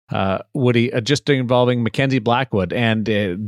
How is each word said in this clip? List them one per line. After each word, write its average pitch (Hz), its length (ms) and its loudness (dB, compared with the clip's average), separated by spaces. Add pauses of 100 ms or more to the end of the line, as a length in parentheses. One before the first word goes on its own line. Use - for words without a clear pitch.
(120)
uh, 95 260 -2 (160)
Woody, 123 380 2
uh, 127 80 -2
just 131 300 -2
involving 123 520 2
Mackenzie 135 360 0
Blackwood 117 560 0
and, 110 340 0
uh, 101 280 0 (120)